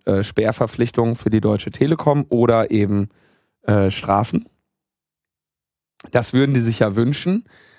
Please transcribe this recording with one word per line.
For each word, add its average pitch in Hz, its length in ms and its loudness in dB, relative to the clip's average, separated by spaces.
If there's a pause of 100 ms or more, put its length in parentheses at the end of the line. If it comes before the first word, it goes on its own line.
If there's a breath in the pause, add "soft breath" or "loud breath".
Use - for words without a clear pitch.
äh, 98 180 0
Sperrverpflichtungen 117 920 -2
für - 140 -2
die 110 120 2
Deutsche 104 300 -2
Telekom 147 580 0
oder 117 420 2
eben, 101 380 0 (540)
äh, 98 280 2
Strafen. 98 560 -2 (1600)
Das 120 220 -2
würden 139 200 2
die 127 80 2
sich 113 180 0
ja 104 160 0
wünschen. 147 500 -2 (340 soft breath)